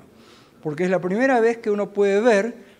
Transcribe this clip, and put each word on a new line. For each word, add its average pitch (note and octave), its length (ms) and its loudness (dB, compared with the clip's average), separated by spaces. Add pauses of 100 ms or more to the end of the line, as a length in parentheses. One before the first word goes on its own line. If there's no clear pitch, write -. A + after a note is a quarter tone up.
(640)
porque D#3 220 -4
es F#3 60 -2
la F3 100 0
primera A#3 400 0
vez A#3 180 0
que G#3+ 140 -4
uno G3+ 200 -4
puede G3+ 280 2
ver A3+ 340 2 (260)